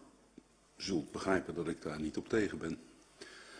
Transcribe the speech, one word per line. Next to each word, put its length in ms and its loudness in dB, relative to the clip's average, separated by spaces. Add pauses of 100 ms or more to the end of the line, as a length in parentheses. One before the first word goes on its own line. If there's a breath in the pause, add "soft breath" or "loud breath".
(760)
zult 340 0
begrijpen 440 2
dat 120 0
ik 140 -2
daar 180 -2
niet 180 0
op 120 -4
tegen 280 4
ben. 220 -2 (800 loud breath)